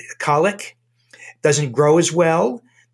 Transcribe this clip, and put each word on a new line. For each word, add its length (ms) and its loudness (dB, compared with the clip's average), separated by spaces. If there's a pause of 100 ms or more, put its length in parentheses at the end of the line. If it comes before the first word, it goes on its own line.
(200)
colic, 580 -2 (640)
doesn't 300 0
grow 260 4
as 140 0
well, 500 0 (320)